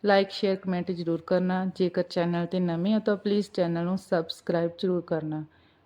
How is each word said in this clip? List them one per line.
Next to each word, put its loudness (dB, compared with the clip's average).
ਲਾਈਕ, 6
ਸ਼ੇਅਰ, 0
ਕੁਮੈਂਟ -2
ਜ਼ਰੂਰ -2
ਕਰਨਾ। 2
ਜੇਕਰ 0
ਚੈਨਲ 0
'ਤੇ -2
ਨਵੇਂ 0
ਹੋ 2
ਤਾਂ 0
ਪਲੀਜ਼ 0
ਚੈਨਲ 0
ਨੂੰ -2
ਸਬਸਕ੍ਰਾਈਬ -2
ਜ਼ਰੂਰ 0
ਕਰਨਾ। -4